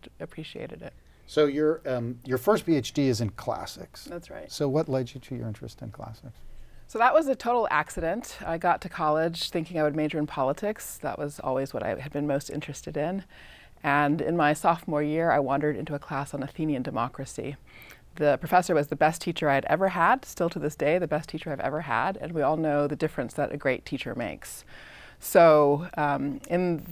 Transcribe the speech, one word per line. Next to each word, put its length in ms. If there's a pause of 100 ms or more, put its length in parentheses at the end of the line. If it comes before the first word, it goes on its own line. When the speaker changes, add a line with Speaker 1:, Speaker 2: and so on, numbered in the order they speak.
(220)
Speaker 1:
appreciated 600
it. 120 (340)
Speaker 2:
So 180
your, 400
um, 400
your 120
first 280
B 100
H 180
D 160
is 100
in 120
classics. 720
Speaker 1:
That's 260
right. 180
Speaker 2:
So 200
what 180
led 260
you 60
to 160
your 120
interest 340
in 100
classics? 480 (500)
Speaker 1:
So 100
that 140
was 140
a 80
total 340
accident. 760
I 120
got 240
to 80
college 600
thinking 280
I 60
would 120
major 220
in 80
politics. 760
That 180
was 220
always 320
what 100
I 120
had 180
been 120
most 240
interested 460
in. 300 (580)
And 380
in 160
my 160
sophomore 500
year, 260
I 100
wandered 360
into 200
a 40
class 340
on 80
Athenian 420
democracy. 720 (580)
The 220
professor 360
was 140
the 80
best 260
teacher 280
I 60
had 100
ever 240
had, 340
still 260
to 100
this 180
day, 200
the 120
best 180
teacher 240
I've 80
ever 220
had, 400
and 100
we 100
all 140
know 320
the 80
difference 380
that 180
a 60
great 280
teacher 300
makes. 480 (560)
So, 680 (100)
um, 500
in 440